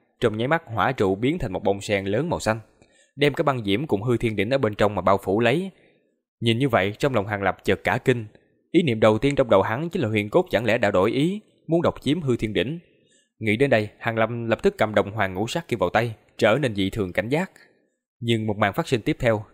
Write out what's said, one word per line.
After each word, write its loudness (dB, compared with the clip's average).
Trong 0
nháy -2
mắt 0
hỏa -2
trụ 0
biến -2
thành -6
một -6
bông 0
sen -2
lớn -2
màu -4
xanh, -2
đem 2
cái -2
băng -2
diễm 0
cùng 0
hư 0
thiên -4
đỉnh 0
ở 0
bên 0
trong 0
mà -4
bao 2
phủ 0
lấy. 0
Nhìn 2
như 0
vậy, 2
trong 0
lòng 0
Hàng -4
Lập 0
chợt 0
cả 0
kinh. 0
Ý 4
niệm 0
đầu 6
tiên 0
trong 0
đầu 6
hắn -4
chính -4
là 0
Huyền 0
Cốt 2
chẳng 0
lẽ 2
đã 2
đổi 2
ý, -2
muốn 0
độc -2
chiếm 0
Hư 0
Thiên -4
Đỉnh. -2
Nghĩ 0
đến 0
đây, 2
Hàng -4
Lập 2
lập 0
tức 0
cầm 0
đồng 2
hoàng -2
ngũ -2
sắc -6
kia -2
vào 2
tay, 0
trở 4
nên -2
dị 0
thường -4
cảnh -4
giác. -2
Nhưng 0
một -2
màn 0
phát -4
sinh 0
tiếp -4
theo 0